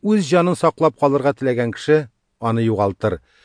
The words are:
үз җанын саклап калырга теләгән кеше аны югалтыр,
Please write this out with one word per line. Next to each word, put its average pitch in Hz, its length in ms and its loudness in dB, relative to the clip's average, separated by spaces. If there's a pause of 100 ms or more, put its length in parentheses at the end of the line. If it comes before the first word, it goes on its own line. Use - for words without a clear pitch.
үз 208 240 0
җанын 175 320 0
саклап 160 400 0
калырга 139 400 0
теләгән 120 340 -2
кеше 151 380 0 (300)
аны 113 220 -2
югалтыр, 101 600 -2 (220)